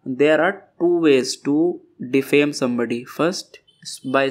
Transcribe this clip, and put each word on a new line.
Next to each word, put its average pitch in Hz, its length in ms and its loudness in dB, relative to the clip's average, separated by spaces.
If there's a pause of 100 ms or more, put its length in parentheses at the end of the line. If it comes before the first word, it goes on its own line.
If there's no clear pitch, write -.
(120)
there 151 280 4
are 180 120 2 (280)
two 175 140 2 (100)
ways 131 400 4
to 143 100 0 (640)
defame 143 400 0
somebody, 120 420 -4 (200)
first - 420 -4 (540)
by 135 160 2